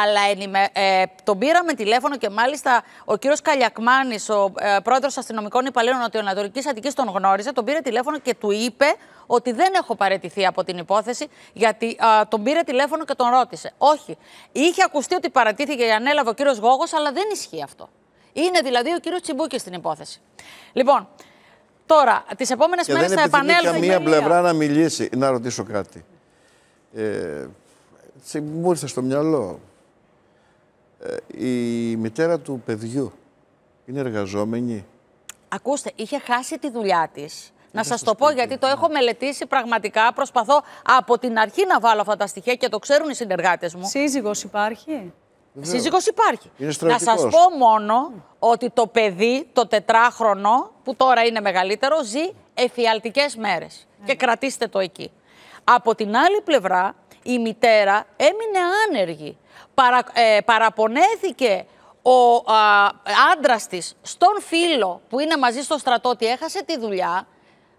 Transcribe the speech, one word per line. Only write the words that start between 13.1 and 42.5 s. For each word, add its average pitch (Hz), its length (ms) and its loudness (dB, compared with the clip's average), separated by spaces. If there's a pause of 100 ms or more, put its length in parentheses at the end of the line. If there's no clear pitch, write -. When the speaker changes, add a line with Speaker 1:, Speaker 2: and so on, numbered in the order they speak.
Speaker 1:
τον 247 160 0
ρώτησε. 240 480 0
Όχι. 285 400 0 (340)
Είχε 339 340 2
ακουστεί 294 300 -2
ότι 349 140 -4
παραιτήθηκε 247 560 0
και 226 80 2
ανέλαβε 254 360 0
ο 220 40 0
κύριος 277 240 0
Γόγος, 262 360 2
αλλά 302 180 -2
δεν 302 120 -4 (100)
ισχύει 160 300 -10
αυτό. - 260 -18 (440)
Είναι 349 300 0
δηλαδή 247 300 -2
ο 349 60 -4
κύριος 349 220 -8
Τσιμπούκης 269 400 -6
στην 180 120 -16
υπόθεση. 160 480 -10 (520)
Λοιπόν, 247 340 2 (800)
τώρα, 277 380 4 (140)
τις 254 120 -4
επόμενες 330 360 0
Speaker 2:
Και - 80 -2
Speaker 1:
μέρες - 160 2
Speaker 2:
δεν - 80 0
Speaker 1:
θα 208 60 4
Speaker 2:
επιθυμεί 277 280 4
Speaker 1:
επανέλθουμε. 170 360 2
Speaker 2:
καμία 185 140 4
πλευρά 156 400 4
να 175 120 2
μιλήσει. 151 600 0
Να 135 140 2
ρωτήσω 120 340 -4
κάτι. 95 420 -8 (880)
Ε, 92 500 -6 (800)
τσι-, 156 160 -8
μου 160 280 -4
ήρθε 147 180 -2
στο 127 140 -8
μυαλό. 131 580 -2 (1400)
Ε, - 480 -12
η 117 480 -4
μητέρα 143 440 -2
του 135 260 -10
παιδιού 117 460 -6 (760)
είναι 131 140 -10
εργαζόμενη; 107 840 -4 (640)
Speaker 1:
Ακούστε, 240 460 -6
είχε 226 240 -8
χάσει 247 400 -6
τη 294 120 -8
δουλειά 190 420 0
της. - 360 -16 (220)
Να 220 100 -4
Speaker 2:
Ήταν - 100 -2
Speaker 1:
σας 233 80 -2
Speaker 2:
στο - 120 -2
Speaker 1:
το 208 60 0
πω, 269 80 2
Speaker 2:
σπίτι. 294 140 2
Speaker 1:
γιατί 247 180 -2
το 262 100 0
έχω 277 220 0
μελετήσει 277 560 -2
πραγματικά. 226 680 0
Προσπαθώ 269 480 0 (360)
από 247 220 2
την 233 200 -4
αρχή 220 260 0
να 359 140 2
βάλω 214 220 2
αυτά 208 160 -2
τα 202 100 -2
στοιχεία 233 280 -4